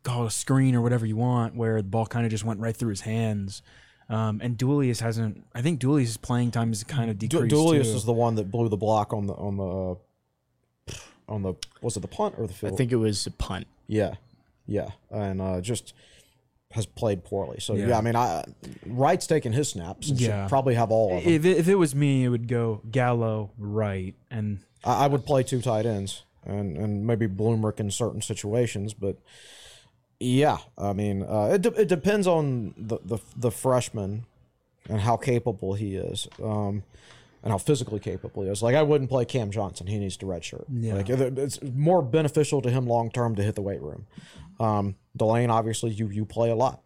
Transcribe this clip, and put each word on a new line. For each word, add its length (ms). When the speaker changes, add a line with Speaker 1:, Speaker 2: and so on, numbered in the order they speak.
Speaker 1:
call 220
it 20
a 40
screen 440
or 60
whatever 240
you 100
want, 400
where 220
the 100
ball 180
kinda 220
just 160
went 160
right 160
through 140
his 120
hands. 600
Um, 340
and 140
Duilius 420
hasn't, 460
I 60
think 180
Duilius' 420
playing 300
time 200
has 120
kind 260
of 80
Speaker 2:
Du-, 120
Speaker 1:
decreased, 260
Speaker 2:
Duilius 300
Speaker 1:
too. 100
Speaker 2:
is 80
the 80
one 240
that 160
blew 160
the 80
block 380
on 120
the, 80
on 220
the, 80
uh, 320
on 140
the, 100
was 140
it 60
the 80
punt 280
or 80
the 60
field? 220
Speaker 3:
I 20
think 160
it 60
was 280
a 60
punt. 360
Speaker 2:
Yeah. 280
Yeah. 220
And, 300
uh, 200
just 320
has 140
played 380
poorly. 380
So, 120
yeah, 140
Speaker 1:
Yeah. 120
Speaker 2:
I 20
mean, 160
I, 260
Wright's 420
taking 260
his 160
snaps 400
and 100
Speaker 1:
Yeah. 240
Speaker 2:
should 60
probably 260
have 160
all 260
of 60
them. 100
Speaker 1:
If 120
it, 100
if 140
it 60
was 200
me, 300
it 40
would 200
go 320
Gallo, 680
Wright, 580
and 300
Speaker 2:
I, 220
I 20
would 180
play 180
two 180
tight 240
ends 380
and, 320
and 320
maybe 220
Blumerick 500
in 120
certain 300
situations, 720
but 260
yeah, 340
I 160
mean, 300
uh, 300
it 100
de-, 180
it 60
depends 400
on 500
the, 260
the, 140
the 140
freshman 800
and 140
how 160
capable 560
he 220
is, 320
um, 400
and 100
how 60
physically 420
capable 440
he 60
is. 120
Like, 140
I 80
wouldn't 260
play 160
Cam 240
Johnson. 380
He 100
needs 200
to 100
redshirt. 440
Speaker 1:
Yeah. 220
Speaker 2:
Like, 160
it, 300
it's 240
more 400
beneficial 580
to 80
him 160
long-term 500
to 80
hit 120
the 80
weight 180
room. 240
Um, 360
Delane, 320
obviously, 400
you, 200
you 160
play 260
a 40
lot. 300